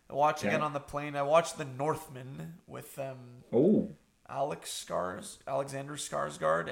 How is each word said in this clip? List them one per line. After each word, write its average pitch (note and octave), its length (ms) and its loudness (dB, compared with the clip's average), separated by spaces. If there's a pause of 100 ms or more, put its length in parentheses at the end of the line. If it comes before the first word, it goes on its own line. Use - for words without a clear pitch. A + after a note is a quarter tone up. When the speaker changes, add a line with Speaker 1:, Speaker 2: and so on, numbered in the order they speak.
Speaker 1:
I - 40 -12
watched D3+ 260 4
Speaker 2:
Okay. - 100 0
Speaker 1:
again D#3 120 2
on D3 120 -2
the C#3+ 80 -2
plane. D3 340 -8
I C#3+ 60 0
watched D#3+ 360 4
The D#3 80 -4
Northman C#3 920 -6 (120)
with, B2+ 320 -14
um, B2 440 -10 (100)
Speaker 2:
Oh. D#3 360 8 (380)
Speaker 1:
Alex C#3 440 -4 (140)
Skars-, - 520 -4 (100)
Alexander C#3 460 -4
Skarsgård D3 800 -2